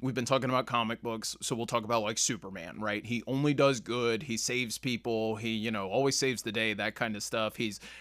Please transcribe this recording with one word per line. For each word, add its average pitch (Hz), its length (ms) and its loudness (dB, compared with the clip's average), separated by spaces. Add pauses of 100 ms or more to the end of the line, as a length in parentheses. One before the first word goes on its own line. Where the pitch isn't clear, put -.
we've 131 120 0
been 120 120 0
talking 131 240 4
about 127 160 4
comic 117 360 0
books, 113 400 -6
so - 140 -2
we'll 113 100 -2
talk 113 200 0
about, 113 180 2
like, 110 140 0
Superman, 95 600 -4
right? 104 260 -2
He 113 200 -2
only 143 280 4
does 139 260 6
good. 113 440 0
He 113 120 -4
saves 123 420 -2
people. 110 600 0
He, 113 140 -2
you 113 200 -2
know, 101 160 -2
always 135 300 2
saves 131 240 2
the 113 100 -4
day, 110 220 2
that 104 220 -2
kind 113 200 -2
of 101 80 -6
stuff. 110 320 -2
He's, 104 240 -4 (220)